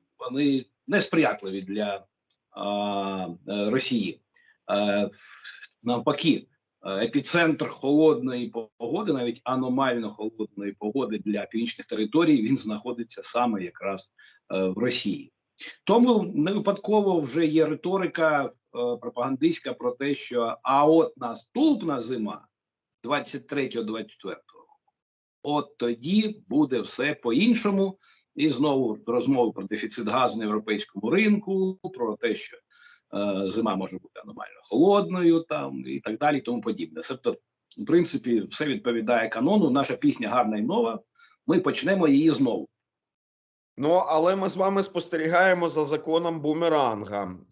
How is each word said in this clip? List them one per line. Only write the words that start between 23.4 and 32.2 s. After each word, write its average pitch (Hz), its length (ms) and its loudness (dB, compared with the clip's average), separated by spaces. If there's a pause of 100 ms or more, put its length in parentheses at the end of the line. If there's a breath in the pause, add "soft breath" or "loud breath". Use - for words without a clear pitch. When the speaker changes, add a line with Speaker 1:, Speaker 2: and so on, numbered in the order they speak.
Speaker 1:
третього, 127 380 -4
двадцять 110 260 -8
четвертого - 480 -14
року, - 100 -20 (720)
от 143 340 -2
тоді 160 720 -2
буде 131 320 2
все 143 340 -4
по-іншому. 196 840 2 (360 soft breath)
І 151 160 2
знову 131 560 0
розмови 120 460 2
про 98 120 -8
дефіцит 107 440 -4
газу 117 300 0
на 110 60 -4
європейському 104 680 -4
ринку, 190 680 2 (160)
про 110 220 -4
те, 110 180 -2